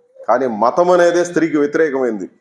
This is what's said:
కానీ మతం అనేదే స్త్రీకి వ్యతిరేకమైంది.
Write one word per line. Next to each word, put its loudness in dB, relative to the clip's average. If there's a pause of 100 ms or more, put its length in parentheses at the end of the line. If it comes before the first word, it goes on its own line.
(280)
కానీ 0
మతం 0
అనేదే 4
స్త్రీకి -2
వ్యతిరేకమైంది. -2 (100)